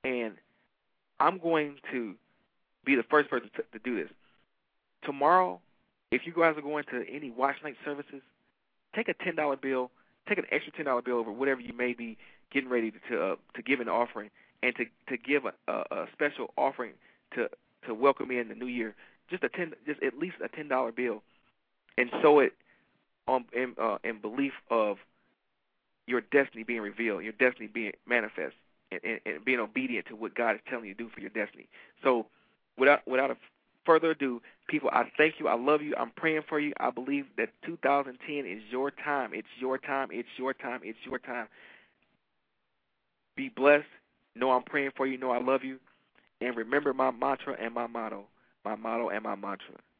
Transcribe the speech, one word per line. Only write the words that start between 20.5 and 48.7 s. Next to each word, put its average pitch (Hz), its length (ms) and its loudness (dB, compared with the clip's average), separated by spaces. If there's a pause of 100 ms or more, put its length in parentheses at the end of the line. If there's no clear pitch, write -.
dollar 131 240 0
bill, 117 320 -4 (760)
and 123 140 2 (100)
sow 147 200 10
it 123 120 4 (760)
on, 127 240 2
in, 123 280 -2
uh, 113 220 0
in 110 180 -4
belief 123 300 -2 (220)
of 107 240 2 (1120)
your 120 140 0 (100)
destiny 131 320 2
being 117 160 -4
revealed, 104 420 -2
your 107 120 -10
destiny 123 380 2
being 110 200 -4 (160)
manifest, 107 480 -2 (340)
and, 92 140 -8
and, 110 200 -4
and 82 200 -6
being 123 160 2
obedient 117 460 -4
to 113 100 -14
what 107 180 -8
God 113 220 0
is - 120 -12
telling 117 180 -8
you 98 80 -14
to 117 100 -10
do 113 100 -12
for - 60 -16
your 101 100 -10
destiny. 104 380 -8 (340)
So, 123 240 4 (500)
without, 139 300 6
without 131 240 2
a 120 60 -4 (540)
further 160 220 8
ado, 131 280 -2 (280)
people, 151 240 0
I 120 100 6 (140)
thank 156 240 4
you. 151 80 0
I 113 80 4
love 147 260 4
you. 151 160 -4
I'm 117 180 -4
praying 156 320 0
for 151 120 0
you. 147 180 -2
I 123 120 2
believe 139 340 -4 (140)
that 113 100 0 (180)
two 170 160 -6
thousand 135 420 2
ten 147 220 -6
is 104 240 -8
your 135 220 -2
time. 139 420 -2
It's 107 140 -8 (100)
your 131 200 -2
time. 135 340 -4
It's 117 160 -8 (100)
your 131 160 -4
time. 123 300 -8
It's 110 200 -10
your - 140 -8
time. 120 300 -8 (1900)
Be 135 120 -6
blessed. 143 360 6 (520)
Know 131 160 4
I'm 123 100 4
praying 139 340 -2
for 135 120 0
you. 131 100 -4
Know 131 140 -2
I 120 80 0
love 131 240 2
you. 131 140 -8 (600)
And 120 160 -2
remember 131 380 2
my 131 160 2
mantra 131 500 -2
and 117 140 -6
my 117 140 -2
motto. 110 380 -8 (380)
My 110 120 -4